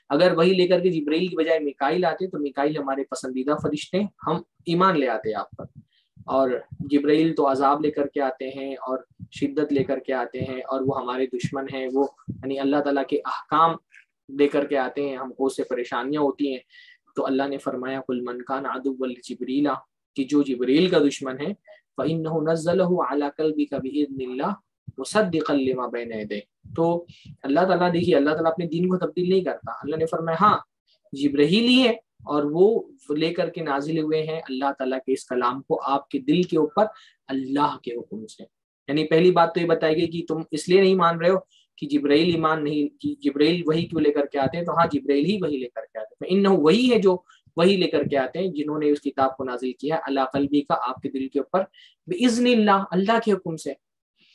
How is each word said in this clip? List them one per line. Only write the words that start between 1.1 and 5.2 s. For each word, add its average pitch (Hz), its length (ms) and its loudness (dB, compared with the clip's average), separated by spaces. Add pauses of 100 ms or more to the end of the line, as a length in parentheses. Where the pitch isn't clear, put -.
की 165 80 -8
बजाय 160 220 2
मीकाईल 147 460 0
आते 165 220 -2
तो 180 120 -8
मीकाईल 143 400 -2
हमारे 135 320 -4
पसंदीदा 131 440 -4
फरिश्ते 147 440 -4
हैं, 208 140 -2 (100)
हम 165 220 -4 (240)
ईमान 175 280 4
ले 139 100 0
आते 110 260 -4